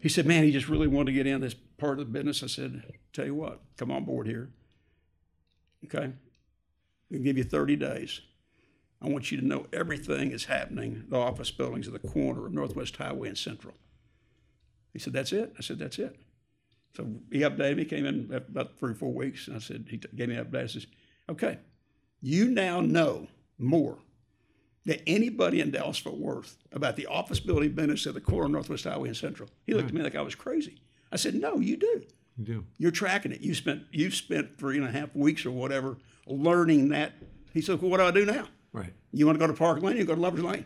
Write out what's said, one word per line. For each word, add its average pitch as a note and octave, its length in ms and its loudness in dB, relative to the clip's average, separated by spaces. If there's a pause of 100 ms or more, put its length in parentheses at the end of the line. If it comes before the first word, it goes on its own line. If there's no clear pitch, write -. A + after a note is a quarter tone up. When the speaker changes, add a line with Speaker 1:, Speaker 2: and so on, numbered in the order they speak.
Speaker 1:
he D#3+ 80 2
said, D#3+ 160 4
"Man, D#3+ 200 8
he D3 80 8
just C3+ 160 0
really D3+ 180 4
wanted C#3 200 4
to C#3 80 2
get C3+ 120 2
in C#3 140 2
this B2+ 140 -4
part - 440 -4
of C#3+ 80 -6
the A2+ 60 -8
business." C#3+ 320 -2
I - 20 -8
said, B2+ 380 -6 (280)
"Tell C#3+ 140 -4
you C#3+ 80 -4
what, D3 260 -8 (160)
come B2+ 140 -6
on C3+ 140 -2
board B2+ 240 -4
here. A#2+ 220 -6 (1300)
Okay? C#3+ 280 -6 (960)
We'll C3+ 120 -6
give C3+ 140 2
you B2+ 80 2
thirty D3 320 2
days. - 440 -6 (840)
I - 60 -4
want C#3+ 220 -2
you D3 100 -4
to C3+ 60 0
know C#3 260 -2
everything C#3 580 -2
that's A#2+ 160 -6
happening, A2+ 600 -4
the C3 100 0
office B2 320 -2
buildings B2 360 -6
at A#2 60 -10
the - 160 -10
corner C3 380 -2
of - 60 -8
Northwest - 440 -4
Highway C#3 320 -6
and G2 100 -8
Central." - 360 -10 (1200)
He - 80 -10
said, C#3 120 -6
"That's C3+ 200 -2
it?" G#3+ 260 -2
I - 40 -12
said, - 180 -8
"That's D3 180 -8
it." B3+ 180 -6 (800)
So A2+ 80 -8 (260)
he C#3 100 0
updated C#3+ 360 2
me, D#3 80 0
came D3 220 -4
in A#2 260 -4
after B2+ 160 -8
about - 300 -8
three B2 140 -4
or - 20 -4
four C3 180 -6
weeks, B2+ 360 -6
and B2 80 -10
I - 20 -8
said, A2+ 320 -12
he A#2 80 -10
t-, - 160 -14
gave A#2+ 160 -4
me A#2 60 -4
an A#2+ 80 -6
update. B2 200 -4
I - 40 -8
says, A2+ 180 -10 (420)
"Okay, E3+ 300 -2 (640)
you E3+ 260 4
now F#3+ 320 2
know D#3 460 4 (320)
more C#3 400 2 (880)
than D#3 200 0
anybody G3 540 4
in D3+ 120 0
Dallas-Fort - 440 -4
Worth C#3+ 400 -8 (160)
about A#2+ 240 -2
the C#3 100 -6
office E3+ 340 -4
building D3+ 320 2
business D3+ 340 0
at - 80 -6
the - 60 -8
corner E3 260 0
of C#3+ 60 0
Northwest - 320 -4
Highway - 240 -4
and A#2 80 -6
Central." - 340 -10 (160)
He - 80 0
looked B2 140 2
at - 40 -4
Speaker 2:
Right. D#3+ 60 -2
Speaker 1:
me E3 60 -2
like - 120 -6
I D3+ 60 -2
was - 120 -8
crazy. - 460 -6 (320)
I - 40 -4
said, - 180 -2
"No, G#4 260 0
you G#3 160 2
do." A4 260 2 (360)
Speaker 2:
You A2 60 -6
do. G#2+ 200 -6 (140)
Speaker 1:
You're E3 120 4
tracking F#3+ 420 0
it. - 100 -10
You D#3+ 120 0
spent, - 280 -4 (100)
you've F3 220 2
spent - 440 -2
three C#3 200 -2
and C#3 80 0
a A#2+ 40 -4
half C#3+ 240 -6
weeks D3 320 2
or B2 40 -2
whatever C3 460 -2 (300)
learning D#3 640 6
that. D3 220 0 (400)
He D#3+ 80 0
said, E3+ 220 0
"Well, F#3 80 2
what F#3 80 4
do F#3 60 10
I F3+ 60 6
do G3 140 8
now?" G#3+ 240 0 (240)
Speaker 2:
Right. F2+ 200 -8 (200)
Speaker 1:
"You D3 140 6
wanna D#3 120 8
go D#3 80 6
to D#3 80 4
Park D#3+ 280 4
Lane? G3+ 160 2
You G3+ 80 4
go E3 80 2
to E3 60 0
Lover's F3 240 2
Lane." F#3 220 -2